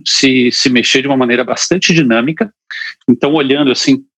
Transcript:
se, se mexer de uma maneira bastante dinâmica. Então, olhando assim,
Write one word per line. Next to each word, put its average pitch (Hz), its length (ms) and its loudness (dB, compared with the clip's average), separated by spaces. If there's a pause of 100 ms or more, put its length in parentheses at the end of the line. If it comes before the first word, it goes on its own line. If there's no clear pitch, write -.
se, 127 480 2
se - 160 0
mexer 127 320 0
de 139 60 -4
uma 139 100 0
maneira 123 260 0
bastante 170 500 -2
dinâmica. 151 600 0 (560)
Então, 143 240 2
olhando 143 380 2
assim, 135 340 0 (120)